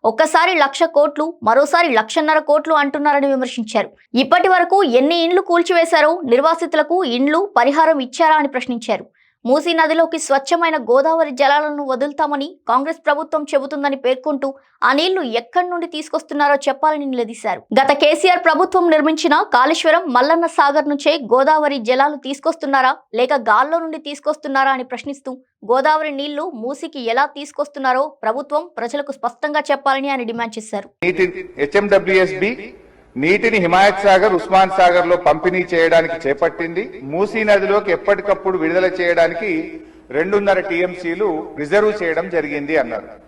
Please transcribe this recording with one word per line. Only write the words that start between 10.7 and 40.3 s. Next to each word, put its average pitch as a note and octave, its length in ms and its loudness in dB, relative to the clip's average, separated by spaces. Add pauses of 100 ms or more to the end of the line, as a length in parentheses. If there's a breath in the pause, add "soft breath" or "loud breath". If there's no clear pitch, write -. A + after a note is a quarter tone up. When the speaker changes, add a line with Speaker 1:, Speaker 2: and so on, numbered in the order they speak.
Speaker 1:
గోదావరి D4 540 0
జలాలను C#4+ 520 0
వదులుతామని C#4+ 720 -4 (140)
కాంగ్రెస్ C#4 360 -2
ప్రభుత్వం D4+ 480 -2
చెబుతుందని C#4 420 -2
పేర్కొంటూ, C4+ 580 -4 (300 soft breath)
ఆ B3 100 2
నీళ్లు F4+ 280 0
ఎక్కడి B3 480 -4
నుండి E4+ 180 -6
తీసుకొస్తున్నారో D4+ 680 -2
చెప్పాలని C#4+ 500 -2
నిలదీశారు. A3+ 560 -6 (200)
గత C4+ 100 2
కేసీఆర్ E4+ 540 2
ప్రభుత్వం F4 440 2
నిర్మించిన D#4 640 2
కాళేశ్వరం D#4 600 2
మల్లన్న D#4+ 320 2
సాగర్ D4 440 0
నుంచే D4 300 0 (140)
గోదావరి C#4+ 440 2
జలాలు B3+ 380 0
తీసుకొస్తున్నారా, C#4 800 -2 (200)
లేక B3 180 0
గాల్లో B3+ 460 0
నుండి D#4+ 180 -8
తీసుకొస్తున్నారా C#4+ 720 -4
అని C4 120 -4
ప్రశ్నిస్తూ, B3+ 480 -12 (400)
గోదావరి D4+ 400 0
నీళ్లు C#4+ 440 -8
మూసీకి C4 500 -10
ఎలా B3 200 0
తీసుకొస్తున్నారో C#4+ 840 -4 (160)
ప్రభుత్వం C#4+ 540 -4
ప్రజలకు C#4+ 340 -6
స్పష్టంగా D4 480 -6
చెప్పాలని C#4 500 -2
ఆయన C4+ 120 -4
డిమాండ్ A#3 360 -8
చేశారు. G#3+ 320 -10 (140)
Speaker 2:
నీటి, F3 540 -2
హెచ్ఎండబ్ల్యూఎస్బి F#3+ 1160 0 (440 soft breath)
నీటిని G3+ 400 0
హిమాయత్ F#3+ 420 4
సాగర్, G3 340 4
ఉస్మాన్ F#3+ 360 2
సాగర్ F3+ 380 4
లో F3 100 2
పంపిణీ E3+ 420 0 (140)
చేయడానికి E3 560 2
చేపట్టింది. E3+ 720 -4
మూసీ G3 400 -4
నదిలోకి G3+ 480 2
ఎప్పటికప్పుడు F#3+ 680 -2
విడుదల E3+ 280 0
చేయడానికి E3+ 960 -2 (280 loud breath)
రెండున్నర F#3+ 500 0